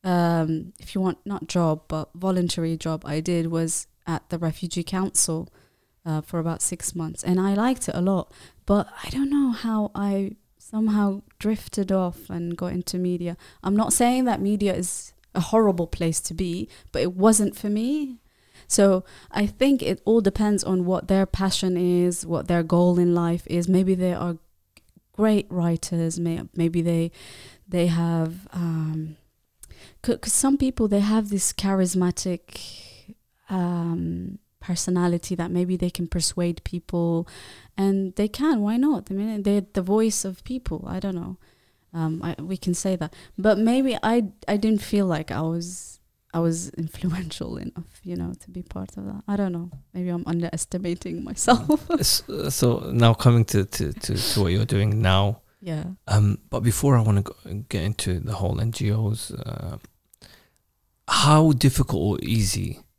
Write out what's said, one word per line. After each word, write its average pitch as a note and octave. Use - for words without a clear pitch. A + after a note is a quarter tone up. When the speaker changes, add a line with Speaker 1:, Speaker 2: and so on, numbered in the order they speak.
Speaker 1:
um, E3+
if -
you G3
want, F#3
not G3
job, D#3+
but D#3
voluntary F3
job D#3+
I D3
did E3+
was E3
at -
the E3+
Refugee E3+
Council, F3+
uh, D#3
for E3+
about E3
six -
months. D#3+
And F3+
I G3
liked B3
it -
a F3
lot, F#3
but G3+
I -
don't C#4
know C#4
how G#3+
I G3+
somehow G#3
drifted G#3
off F3+
and E3+
got F3+
into F3+
media. F3
I'm G3
not G#3+
saying B3
that A3+
media G3+
is -
a F#3+
horrible F#3+
place E3
to -
be, F3+
but -
it F3+
wasn't G#3
for G#3+
me. B3+
So G3
I G#3
think C4
it -
all A3+
depends G3+
on F#3
what F3+
their F#3+
passion F#3
is, F3
what D#3+
their E3+
goal F3
in F3
life E3+
is. F3
Maybe F#3+
they F3+
are E3+
great G#3
writers. E3+
May-, E3+
maybe E3
they, E3+
they F3
have, E3
um, D#3+
c-, A#3+
'cause -
some C#4
people, C4
they G3+
have G#3
this G3+
charismatic, F#3
um, F3
personality F3
that E3+
maybe F3+
they F3
can F3
persuade F3
people, E3+
and G3
they G#3
can, C4+
why G#3
not? B3+
I F#3+
mean, G#3
they're G3+
the F#3+
voice G#3
of F#3+
people. A#3+
I F#3
don't F#3+
know. F3
Um, D#3+
I, E3+
we F#3
can F3+
say F#3+
that, D#3+
but G3+
maybe B3
I, A#3
I G#3
didn't G#3+
feel G3+
like D#3+
I B2+
was, E3+
I E3+
was E3
<laughs> E3
influential E3+
enough, -
you F3
know, F3
to -
be F3+
part -
of G3
that. G3+
I G3+
don't G3
know. E3+
Maybe F3+
I'm F3
underestimating E3+
<laughs> -
myself. A#3+
Speaker 2:
S-, -
so -
now A#2
coming A#2
to, G2
to, D2
to, -
to -
what F2
you're G#2+
doing G#2+
now. G2
Speaker 1:
Yeah. D#3+
Speaker 2:
Um, G#2
but A#2+
before B2+
I A2+
wanna G#2
go, -
get F2
into F#2
the G#2+
whole F2+
N A#2
G G#2
Os, A2
uh, -
how D#3
difficult B2+
or -
easy G2